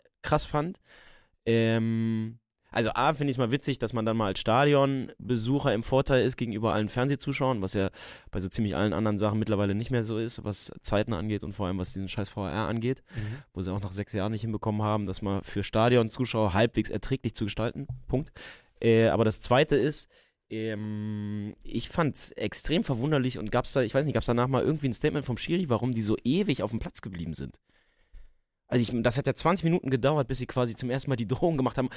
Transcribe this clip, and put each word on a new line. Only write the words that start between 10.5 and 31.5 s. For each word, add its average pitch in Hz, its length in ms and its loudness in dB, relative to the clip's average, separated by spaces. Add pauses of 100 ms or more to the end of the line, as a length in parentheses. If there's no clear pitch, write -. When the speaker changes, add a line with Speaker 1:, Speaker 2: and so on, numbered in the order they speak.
Speaker 1:
Zeiten 113 300 2
angeht 104 320 -2
und 101 80 -8
vor 101 160 -4
allem 95 100 -2
was 92 140 -4
diesen 95 160 -6
scheiß 98 220 -4
V 98 180 -6
R 87 220 -2
angeht, 117 340 -2 (120)
Speaker 2:
Mhm. 110 220 -6 (160)
Speaker 1:
wo 98 80 -6
sie 92 120 -4
auch 101 80 -4
nach 95 100 -8
sechs 98 220 -6
Jahren 104 180 -2
nicht 107 120 -4
hinbekommen 107 380 -2
haben, 107 260 0
das 95 140 -6
mal 98 220 -2
für - 200 -4
Stadionzuschauer 113 920 2
halbwegs 113 360 2
erträglich - 460 -2
zu - 80 -4
gestalten. 113 440 -4 (200)
Punkt. 139 240 -2 (480)
Äh, 113 300 6
aber 107 160 4
das 110 160 2
Zweite 147 340 4
ist, 139 340 0 (400)
ähm, 107 1120 -4
ich - 260 -4
fand's - 420 -2
extrem - 520 -2
verwunderlich 127 560 0
und 101 120 -6
gab's 127 220 0
da, 135 80 4
ich 110 120 0
weiß 139 120 2
nicht, 135 80 0
gab's 113 140 0
danach 123 200 4
mal 131 160 2
irgendwie 143 240 2
ein 117 60 0
Statement 151 320 0
vom 120 120 -2
Schiri, 170 320 -2
warum 120 240 2
die 113 80 0
so 107 220 2
ewig 156 400 2
auf 107 80 -2
dem 110 80 -4
Platz - 220 -6
geblieben 85 320 -8
sind? 69 260 -10 (1080)
Also 127 140 2
ich, 117 220 0
das 120 140 4
hat 139 100 0
ja 131 80 2
zwanzig 170 300 2
Minuten 165 260 2
gedauert, 135 360 2
bis 120 120 -4
sie 123 80 -4
quasi 123 280 0
zum 127 140 -4
ersten 135 220 -2
Mal 131 40 2
die 113 120 -2
Drohung 156 300 2